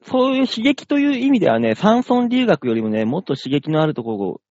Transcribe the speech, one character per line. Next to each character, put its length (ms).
そ 300
う 40
い 60
う 60
刺 120
激 260
と 120
い 100
う 80
意 140
味 100
で 80
は 100
ね、 160
山 280
村 260
留 160
学 240
よ 60
り 80
も 80
ね、 160
も 140
っ 40
と 100
刺 140
激 220
の 100
あ 60
る 80
と 80
こ 140
ろ 240